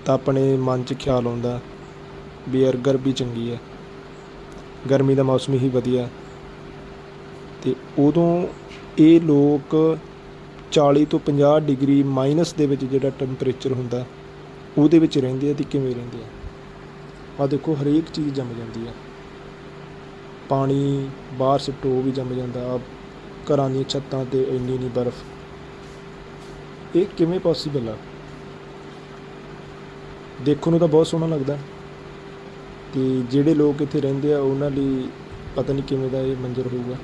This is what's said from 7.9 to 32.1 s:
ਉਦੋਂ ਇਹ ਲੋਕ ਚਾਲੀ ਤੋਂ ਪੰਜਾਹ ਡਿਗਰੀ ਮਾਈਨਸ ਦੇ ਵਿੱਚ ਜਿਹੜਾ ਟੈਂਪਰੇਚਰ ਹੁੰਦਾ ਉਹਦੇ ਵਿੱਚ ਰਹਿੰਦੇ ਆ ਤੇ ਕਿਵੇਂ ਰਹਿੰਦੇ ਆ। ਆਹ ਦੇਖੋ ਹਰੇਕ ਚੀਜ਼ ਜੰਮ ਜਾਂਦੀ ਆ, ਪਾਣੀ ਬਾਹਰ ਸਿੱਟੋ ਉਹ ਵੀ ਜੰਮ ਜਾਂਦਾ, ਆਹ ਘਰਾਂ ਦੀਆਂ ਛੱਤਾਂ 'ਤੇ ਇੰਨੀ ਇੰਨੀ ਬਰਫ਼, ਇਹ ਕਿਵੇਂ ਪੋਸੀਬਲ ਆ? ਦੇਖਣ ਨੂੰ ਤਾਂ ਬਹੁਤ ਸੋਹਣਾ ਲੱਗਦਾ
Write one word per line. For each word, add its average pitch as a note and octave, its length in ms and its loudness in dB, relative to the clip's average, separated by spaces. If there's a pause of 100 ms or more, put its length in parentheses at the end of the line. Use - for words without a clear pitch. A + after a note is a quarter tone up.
ਉਦੋਂ E3+ 480 6 (520)
ਇਹ E3 220 12
ਲੋਕ D3 560 4 (960)
ਚਾਲੀ D3 340 8
ਤੋਂ D#3 140 2
ਪੰਜਾਹ C#3+ 420 6
ਡਿਗਰੀ C#3 420 4
ਮਾਈਨਸ C#3 500 2
ਦੇ D3 140 4
ਵਿੱਚ C3+ 180 2
ਜਿਹੜਾ C3+ 340 2
ਟੈਂਪਰੇਚਰ C3 540 -2
ਹੁੰਦਾ B2 320 -2 (760)
ਉਹਦੇ D#3 200 8
ਵਿੱਚ D#3 200 6
ਰਹਿੰਦੇ C3 320 2
ਆ D3 40 0
ਤੇ D3 160 -2
ਕਿਵੇਂ C3 240 0
ਰਹਿੰਦੇ A#2+ 240 -8
ਆ। - 1200 -12
ਆਹ C#3 60 2
ਦੇਖੋ D3 340 0
ਹਰੇਕ D3+ 300 2
ਚੀਜ਼ D3 220 -2
ਜੰਮ A#2+ 240 -4
ਜਾਂਦੀ A2+ 300 -8
ਆ, A#2 40 -10 (1600)
ਪਾਣੀ C#3 600 2 (300)
ਬਾਹਰ C3+ 200 4
ਸਿੱਟੋ C3+ 400 -2
ਉਹ B2+ 40 2
ਵੀ C3+ 80 2
ਜੰਮ B2+ 240 -4
ਜਾਂਦਾ, B2 320 -4
ਆਹ B2+ 120 -2 (720)
ਘਰਾਂ C#3 220 4
ਦੀਆਂ C3+ 180 0
ਛੱਤਾਂ C#3 360 -4
'ਤੇ C3 260 2
ਇੰਨੀ B2+ 240 -2
ਇੰਨੀ B2+ 200 -4
ਬਰਫ਼, B2 300 -2 (1700)
ਇਹ F#3+ 100 6 (100)
ਕਿਵੇਂ F3 240 2
ਪੋਸੀਬਲ C#3+ 480 0
ਆ? G#2+ 80 -6 (2500)
ਦੇਖਣ D3 260 2
ਨੂੰ E3 100 4
ਤਾਂ E3+ 80 6
ਬਹੁਤ D#3 180 6
ਸੋਹਣਾ E3 200 0
ਲੱਗਦਾ C#3+ 300 0 (1400)